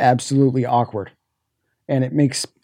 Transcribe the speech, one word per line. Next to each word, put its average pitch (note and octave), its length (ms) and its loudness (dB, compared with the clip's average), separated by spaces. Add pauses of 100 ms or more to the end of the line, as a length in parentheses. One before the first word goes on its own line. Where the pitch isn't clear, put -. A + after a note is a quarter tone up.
absolutely B2+ 680 2
awkward. A#2 460 -2 (760)
And C3+ 160 0
it C3 120 -4
makes, C#3+ 320 0 (180)